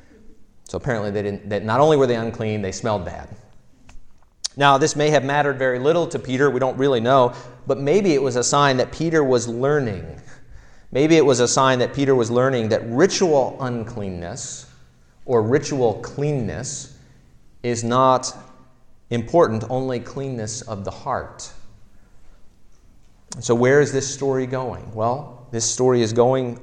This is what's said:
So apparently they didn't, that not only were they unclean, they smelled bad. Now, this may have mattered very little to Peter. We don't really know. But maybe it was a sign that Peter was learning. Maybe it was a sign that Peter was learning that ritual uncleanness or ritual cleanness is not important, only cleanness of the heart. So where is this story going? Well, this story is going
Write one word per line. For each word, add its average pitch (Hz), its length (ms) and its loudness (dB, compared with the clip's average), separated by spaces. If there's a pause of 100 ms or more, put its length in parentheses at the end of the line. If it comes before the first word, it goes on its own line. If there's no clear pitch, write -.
(640)
So - 120 -10
apparently 107 320 -4
they 101 140 -4
didn't, 101 260 -6
that 104 160 -4
not 110 140 0
only 156 180 6
were 135 100 4
they 120 80 0
unclean, 110 460 -4
they 95 100 -4
smelled 104 340 -4
bad. 82 220 -12 (1300)
Now, 139 220 6
this 151 180 0
may 151 140 2
have 139 160 4
mattered 143 320 0
very 127 220 0
little 160 280 2
to 135 120 -6
Peter. 127 320 2
We 123 80 -2
don't 127 180 0
really 135 220 2
know. 123 340 4 (320)
But 131 140 -2
maybe 170 340 2
it 139 80 2
was 131 140 -2
a 120 80 0
sign 143 340 4
that 120 140 0
Peter 160 320 0
was 123 240 2
learning. 117 760 -4 (680)
Maybe 156 280 4
it 147 80 6
was 127 160 4
a 120 80 4
sign 131 300 2
that 113 140 0
Peter 135 220 2
was 117 160 2
learning 123 380 0
that 107 180 0
ritual 139 720 2
uncleanness 110 1120 -8 (540)
or 117 180 2
ritual 127 520 0
cleanness 127 1000 -6 (640)
is 117 220 -4
not 123 500 2 (760)
important, 117 600 2
only 127 300 -4
cleanness 127 640 -8
of 101 240 -10
the 98 60 -6
heart. - 600 -8 (1900)
So 120 120 0
where 127 280 6
is 123 100 2
this 135 200 -4
story 131 360 -2
going? 120 480 -8
Well, 120 560 -4
this - 180 -4
story 127 320 2
is 113 120 0
going 123 500 2